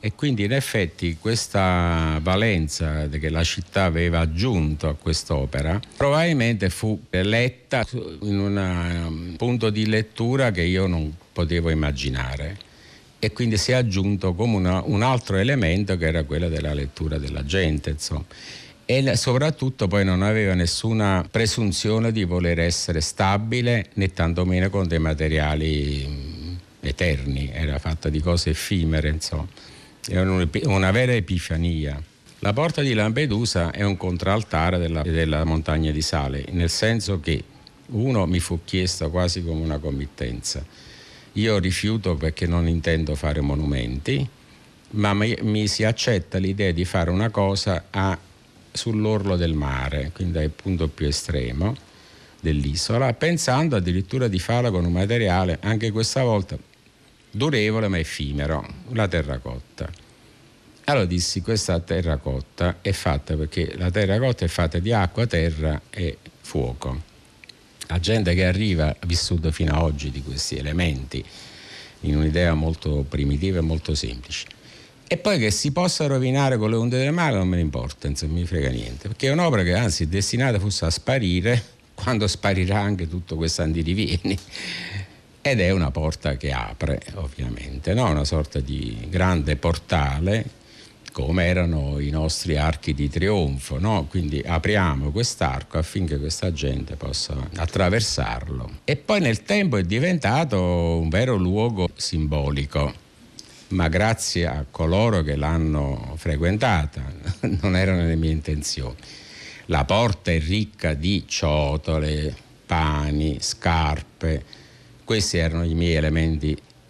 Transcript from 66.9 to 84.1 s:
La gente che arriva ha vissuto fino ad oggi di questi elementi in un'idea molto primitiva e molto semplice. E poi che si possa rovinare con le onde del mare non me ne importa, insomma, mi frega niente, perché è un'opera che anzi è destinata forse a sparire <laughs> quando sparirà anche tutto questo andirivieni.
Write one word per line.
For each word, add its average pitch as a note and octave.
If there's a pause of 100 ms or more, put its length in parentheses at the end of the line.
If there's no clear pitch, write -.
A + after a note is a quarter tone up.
La F2
gente G2
che F#2
arriva F2+
ha -
vissuto E2+
fino D#2
ad D#2+
oggi D2+
di C2+
questi C#2
elementi C#2+ (760)
in D2+
un'idea D#2
molto D2+
primitiva C#2+
e E2
molto D#2+
semplice. - (600)
E F3
poi G3+
che G#2+
si C#3+
possa F3
rovinare C3
con G#2+
le A#2
onde A#2+
del C3+
mare D#3+
non F#2
me F#2
ne E2+
importa, C2+
insomma, D2+
mi F2
frega D2
niente, A#1+
perché -
è -
un'opera D3+
che F2
anzi G2+
è -
destinata G#2
forse F#2+
a E2
sparire A2 (220)
<laughs> -
quando A2
sparirà G2
anche G2
tutto E2+
questo E2
andirivieni. E2+ (1080)